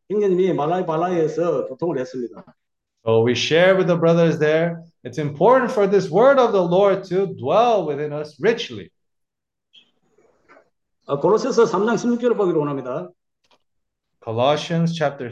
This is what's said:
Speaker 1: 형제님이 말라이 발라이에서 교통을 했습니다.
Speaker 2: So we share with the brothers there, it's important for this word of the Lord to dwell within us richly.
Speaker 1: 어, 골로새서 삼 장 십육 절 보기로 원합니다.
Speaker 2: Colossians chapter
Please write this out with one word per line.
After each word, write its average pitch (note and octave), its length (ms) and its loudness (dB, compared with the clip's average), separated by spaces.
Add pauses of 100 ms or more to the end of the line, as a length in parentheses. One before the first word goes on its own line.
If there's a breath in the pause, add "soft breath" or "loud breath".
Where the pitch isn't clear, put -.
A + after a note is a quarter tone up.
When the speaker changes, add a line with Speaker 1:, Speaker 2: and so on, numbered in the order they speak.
Speaker 1:
형제님이 F#3+ 460 0
말라이 E3 320 -2
발라이에서 E3 800 -2
교통을 C#3+ 320 -6
했습니다. B2 440 -10 (640)
Speaker 2:
So A2+ 160 4
we A#2+ 120 2
share E3+ 420 2
with F#3 100 0
the F3 120 0
brothers E3 400 2
there, D#3+ 420 0 (220)
it's - 160 -14
important F#3+ 520 2
for G3+ 160 0
this F#3+ 240 2
word B3+ 280 4
of A#3 140 4
the G3 100 2
Lord F#3+ 480 2
to F3+ 260 -2
dwell F#3+ 500 0
within D3 280 -6
us D3+ 260 -10
richly. B2+ 480 -4 (2250)
Speaker 1:
어, C#3 140 -4
골로새서 A3 460 2
삼 G3 180 -2
장 A3+ 140 0
십육 A#3+ 240 -2
절 A#3+ 120 2
보기로 F3+ 260 0
원합니다. C#3+ 500 -6 (1120)
Speaker 2:
Colossians D3+ 720 0
chapter C#3 360 -4